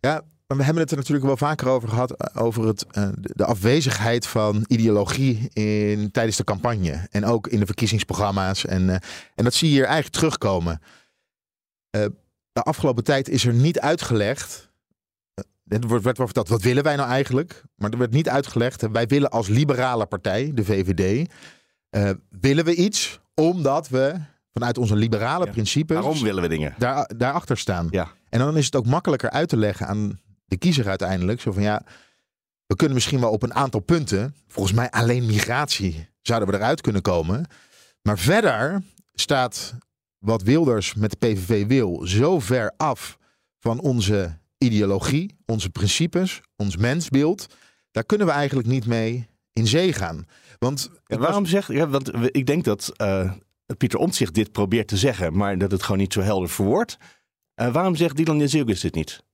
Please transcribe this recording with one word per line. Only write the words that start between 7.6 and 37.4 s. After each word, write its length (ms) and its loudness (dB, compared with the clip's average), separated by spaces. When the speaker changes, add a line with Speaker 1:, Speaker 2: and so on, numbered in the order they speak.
Speaker 1:
de 60 2
verkiezingsprogramma's. 960 -2
En, 260 0
eh, 60 0
en 100 -2
dat 100 2
zie 140 2
je 60 4
hier 100 6
eigenlijk 300 -2
terugkomen. 680 0
Eh, 140 0
de 100 -2
afgelopen 420 0
tijd 240 2
is 180 0
er 80 4
niet 260 4
uitgelegd, 920 -2
eh, 460 -6
er 80 -4
wordt, 160 2
werd 120 2
wel 100 0
verteld, 220 -2
wat 140 2
willen 200 2
wij 140 2
nou 120 -2
eigenlijk? 540 -2
Maar 140 -2
er 80 -4
werd 140 0
niet 160 2
uitgelegd, 540 -2
eh, 80 -2
wij 160 0
willen 240 2
als 180 -2
liberale 580 2
partij, 480 -4
de 100 0
V 220 0
V 80 2
D, 60 -8
eh, 200 0
willen 240 4
we 100 2
iets 460 0
omdat 540 2
we 260 0
vanuit 260 -2
onze 180 2
liberale 480 0
Speaker 2:
Ja. 60 -6
Speaker 1:
principes 460 0
Speaker 2:
Waarom 260 0
willen 200 0
we 60 0
dingen? 300 -2
Speaker 1:
daar, 380 -2
daarachter 420 -2
staan. 320 -2
Speaker 2:
Ja. 180 -2
Speaker 1:
En 100 0
dan 180 2
is 80 4
het 120 -2
ook 100 0
makkelijker 440 0
uit 180 -2
te 80 0
leggen 300 0
aan 340 -4
de 80 -2
kiezer 300 2
uiteindelijk. 520 -2
Zo 120 -4
van, 100 0
ja, 200 0
we 100 0
kunnen 180 2
misschien 260 0
wel 100 2
op 120 -2
een 120 -4
aantal 260 0
punten, 540 0
volgens 260 -2
mij 160 0
alleen 360 0
migratie, 840 -2
zouden 260 0
we 80 0
eruit 240 0
kunnen 220 0
komen. 440 0